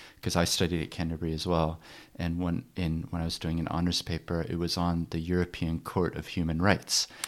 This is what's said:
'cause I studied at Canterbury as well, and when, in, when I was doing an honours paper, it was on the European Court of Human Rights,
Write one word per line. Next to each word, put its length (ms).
'cause 140
I 100
studied 380
at 80
Canterbury 420
as 140
well, 340
and 240
when, 240
in, 360
when 120
I 20
was 140
doing 220
an 80
honours 340
paper, 460
it 100
was 180
on 340
the 100
European 580
Court 380
of 120
Human 320
Rights, 460